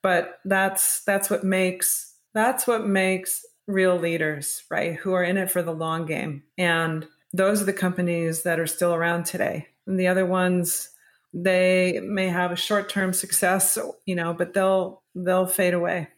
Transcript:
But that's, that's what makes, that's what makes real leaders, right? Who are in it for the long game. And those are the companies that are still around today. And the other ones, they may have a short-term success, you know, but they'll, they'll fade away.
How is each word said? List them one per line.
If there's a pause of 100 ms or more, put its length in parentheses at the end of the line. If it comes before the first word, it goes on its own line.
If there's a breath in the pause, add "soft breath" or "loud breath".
But
that's,
that's
what
makes, (180)
that's
what
makes (220)
real
leaders,
right?
Who
are
in
it
for
the
long
game. (140)
And (280)
those
are
the
companies
that
are
still
around
today. (180)
And
the
other
ones, (440 soft breath)
they
may
have
a
short-term
success, (280)
you
know,
but
they'll, (120)
they'll
fade
away. (100)